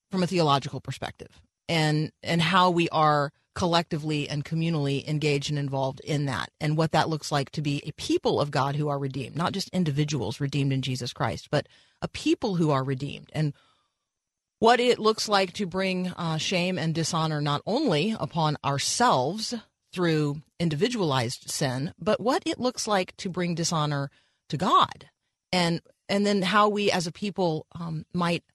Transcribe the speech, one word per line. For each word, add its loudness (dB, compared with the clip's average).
from 0
a 2
theological 2
perspective -12
and, 2
and 0
how 4
we 2
are 2
collectively 0
and -4
communally -2
engaged 0
and -2
involved -2
in -2
that, -4
and 0
what 2
that 2
looks -4
like -2
to -4
be -2
a -10
people 0
of -2
God 0
who -2
are -2
redeemed, -6
not -2
just -6
individuals -2
redeemed 0
in 0
Jesus -6
Christ, -4
but 0
a -4
people 0
who 2
are 2
redeemed, -6
and 0
what 6
it 4
looks 2
like 2
to -4
bring, -2
uh, -2
shame 0
and 0
dishonor 0
not 0
only 0
upon 0
ourselves 0
through 0
individualized 0
sin, -2
but 0
what 0
it -4
looks -4
like -2
to -8
bring -2
dishonor -2
to -4
God, 2
and, 2
and 2
then 2
how 4
we 0
as 0
a -6
people, -2
um, -8
might 0